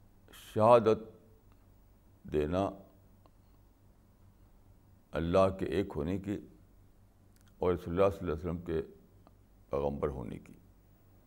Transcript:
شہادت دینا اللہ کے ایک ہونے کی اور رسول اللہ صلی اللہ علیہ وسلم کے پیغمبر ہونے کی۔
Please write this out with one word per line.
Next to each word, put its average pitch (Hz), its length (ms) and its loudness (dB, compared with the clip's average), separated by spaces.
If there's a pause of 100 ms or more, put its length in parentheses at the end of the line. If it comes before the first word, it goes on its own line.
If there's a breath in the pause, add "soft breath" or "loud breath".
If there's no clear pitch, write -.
(540)
شہادت 110 460 8 (1300)
دینا 85 360 0 (2500)
اللہ 85 360 2 (120)
کے 95 60 -4
ایک 95 300 -4
ہونے 82 220 -4
کی 98 200 -6 (1200)
اور 90 140 2
رسول 85 200 -6
اللہ 98 160 4
صلی 95 120 -6
اللہ 85 120 -4
علیہ 82 160 -6
وسلم 85 160 -6
کے 80 160 -2 (880)
پیغمبر 71 380 -4
ہونے 58 300 -8
کی۔ - 160 -20 (720)